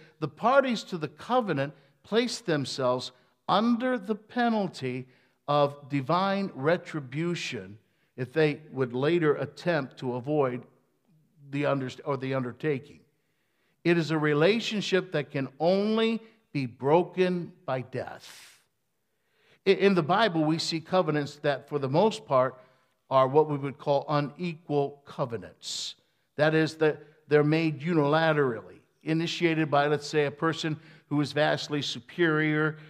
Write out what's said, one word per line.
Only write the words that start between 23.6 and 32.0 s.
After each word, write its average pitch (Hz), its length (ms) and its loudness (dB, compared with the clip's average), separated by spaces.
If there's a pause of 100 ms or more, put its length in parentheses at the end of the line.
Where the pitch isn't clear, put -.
call 143 320 -2
unequal 147 960 -2
covenants. - 920 -10 (400)
That 156 180 2
is, 160 220 0
that 156 260 2 (260)
they're 147 160 6
made 156 360 2
unilaterally, 147 1000 2 (240)
initiated 165 680 0
by, 143 160 4
let's 147 200 0
say, 151 180 0
a 143 60 0
person 156 500 -4 (280)
who 147 120 0
is 131 120 -2
vastly 147 500 0
superior 156 960 0 (120)